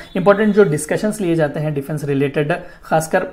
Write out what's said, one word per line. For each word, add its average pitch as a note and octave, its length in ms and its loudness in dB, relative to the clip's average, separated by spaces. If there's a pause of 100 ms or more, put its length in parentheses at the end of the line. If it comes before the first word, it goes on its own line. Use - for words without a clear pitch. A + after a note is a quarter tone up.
(160)
important G3 380 4
जो G3+ 100 6
discussions E3+ 560 -2
लिए E3+ 140 0
जाते D#3+ 260 0
हैं D3+ 140 -4
defense D3 300 -6
related, C#3+ 480 0 (320)
खासकर D#3+ 480 0